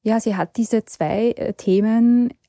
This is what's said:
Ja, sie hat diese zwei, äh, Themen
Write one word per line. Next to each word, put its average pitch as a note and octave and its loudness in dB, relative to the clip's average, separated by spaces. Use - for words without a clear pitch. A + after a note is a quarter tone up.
Ja, A3 0
sie G#3+ -2
hat E3+ -6
diese A3+ 0
zwei, G3 -2
äh, - -6
Themen A#3 2